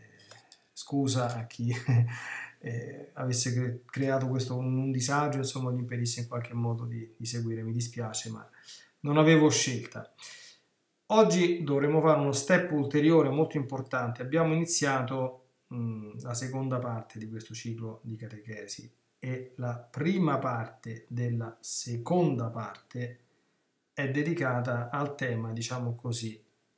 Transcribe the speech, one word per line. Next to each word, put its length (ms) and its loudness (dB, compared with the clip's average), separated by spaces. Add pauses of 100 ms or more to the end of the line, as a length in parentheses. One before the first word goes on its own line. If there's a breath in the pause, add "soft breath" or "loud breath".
(720 loud breath)
scusa 640 0
a 120 -6
chi, 260 -2
<laughs> 880 0
eh, 540 -10
avesse 380 0
cre-, 320 -2
creato 440 0
questo 280 -2
un, 220 0
un 140 0
disagio, 480 0
insomma, 320 -2
gli 80 -2
impedisse 400 -4
in 80 -6
qualche 260 -6
modo 320 -2
di, 320 -8
di 80 -10
seguire. 380 -4
Mi 80 -4
dispiace, 580 -6
ma 180 -12 (580 loud breath)
non 120 4
avevo 320 10
scelta. 600 -2 (960 loud breath)
Oggi 560 6
dovremo 380 2
fare 180 6
uno 120 2
step 400 4
ulteriore 580 6
molto 260 0
importante. 680 -4
Abbiamo 300 2
iniziato, 960 0 (240)
mm, 480 -6
la 120 -6
seconda 460 -2
parte 400 -6
di 100 -10
questo 240 -12
ciclo 500 -8
di 140 -8
catechesi 720 -14 (280)
e 380 -8
la 180 -4
prima 640 0
parte 680 -6
della 520 -4
seconda 920 0
parte 680 -10 (760)
è 160 -2
dedicata 800 0
al 260 -4
tema, 380 -4
diciamo 420 -4
così, 480 -6 (340)